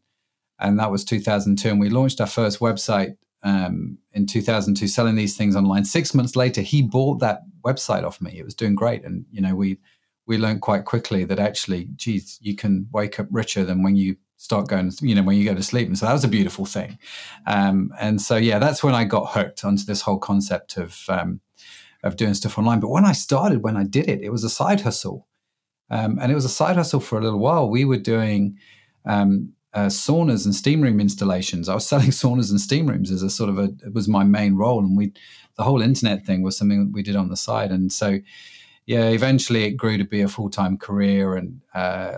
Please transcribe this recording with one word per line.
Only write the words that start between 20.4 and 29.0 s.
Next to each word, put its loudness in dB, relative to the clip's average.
of, -10
um, -4
of -2
doing 0
stuff -6
online. 2
But -2
when 4
I 6
started, 0
when 0
I 0
did 0
it, -2
it -8
was -4
a -2
side 0
hustle. -6
Um, -2
and 2
it 4
was 0
a 0
side 2
hustle 2
for -4
a -2
little 0
while. 2
We 2
were 2
doing, 0